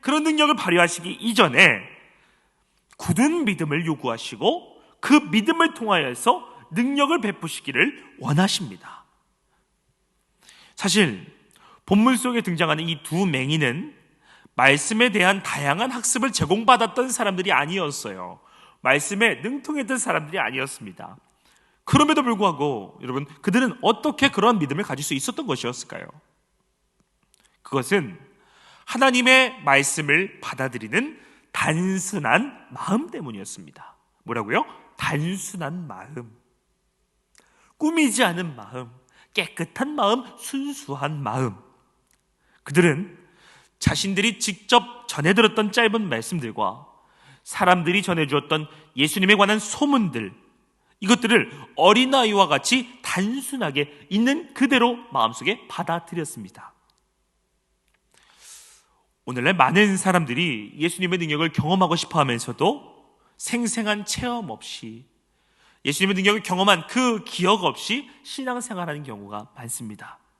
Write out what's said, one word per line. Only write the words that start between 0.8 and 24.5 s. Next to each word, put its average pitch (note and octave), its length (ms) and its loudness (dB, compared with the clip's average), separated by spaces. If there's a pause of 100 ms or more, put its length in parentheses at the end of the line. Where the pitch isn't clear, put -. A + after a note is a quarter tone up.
이전에 F#3+ 560 4 (1300)
굳은 C#4+ 460 2
믿음을 E3 420 -2
요구하시고 C3+ 960 -4 (180)
그 - 140 4 (160)
믿음을 D#4+ 440 2
통하여서 F3+ 760 0 (220)
능력을 C#4 480 0
베푸시기를 F#3 960 -4
원하십니다. C#3+ 880 -2 (1700)
사실 E3+ 500 0 (640)
본문 A3+ 300 6
속에 A#3+ 240 0
등장하는 E3 480 0
이 D#3+ 160 -6
두 F3+ 220 0
맹인은 D3+ 720 -2 (580)
말씀에 D3 560 4
대한 F#3+ 320 2
다양한 D3+ 500 -2
학습을 A#3+ 400 -2
제공받았던 A3+ 760 2
사람들이 G3 420 -2
아니었어요. C3+ 880 -4 (400)
말씀에 D3+ 560 2
능통했던 C4 600 -6
사람들이 D#3+ 420 -4
아니었습니다. G#2+ 760 -8 (680)
그럼에도 D4 400 4
불구하고 D3 800 -2
여러분, B2+ 220 -6 (160)
그들은 G#3+ 420 0
어떻게 C4+ 480 2
그러한 G#3+ 280 2